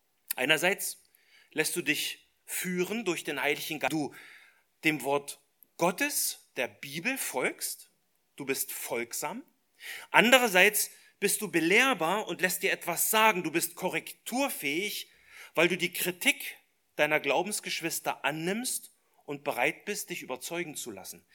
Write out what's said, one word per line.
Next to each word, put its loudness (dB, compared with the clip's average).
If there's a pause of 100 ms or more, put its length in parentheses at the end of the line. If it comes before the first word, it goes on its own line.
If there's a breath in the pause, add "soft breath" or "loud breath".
(340)
Einerseits 0 (460 soft breath)
lässt -2
du -2
dich -2 (200)
führen -4
durch -2
den -6
Heiligen -2
Geist, 0
du -2 (680 loud breath)
dem 2
Wort -2 (360)
Gottes, -2
der -2
Bibel -6
folgst, -4 (460)
du -10
bist -2
folgsam. -6 (640 loud breath)
Andererseits 6 (300 loud breath)
bist 0
du -4
belehrbar 2
und -6
lässt 0
dir 2
etwas -2
sagen, 6
du -4
bist -2
korrekturfähig, -4 (440 loud breath)
weil 6
du 0
die -2
Kritik -2 (400)
deiner 4
Glaubensgeschwister -2
annimmst -4 (340 soft breath)
und -8
bereit 0
bist, -6
dich -8
überzeugen -8
zu -10
lassen. -14 (100 loud breath)